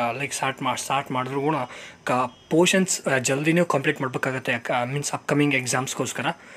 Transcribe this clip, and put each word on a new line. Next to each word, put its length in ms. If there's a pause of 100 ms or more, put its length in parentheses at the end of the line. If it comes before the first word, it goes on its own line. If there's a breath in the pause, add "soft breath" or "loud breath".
(180)
like, 160
start 280
ಮಾ-, 140
start 360
ಮಾಡಿದ್ರು 300
ಕೂಡ 140 (480 loud breath)
ಕ-, 340 (120)
portions, 580
ಆ, 100
ಜಲ್ದಿನೇ 460
complete 380
ಮಾಡಬೇಕಾಗತ್ತೆ. 500
ಯಾಕೆ, 400
means 220
upcoming 420
ಎಕ್ಸಾಮ್ಸ್ಗೋಸ್ಕರ 680 (320 loud breath)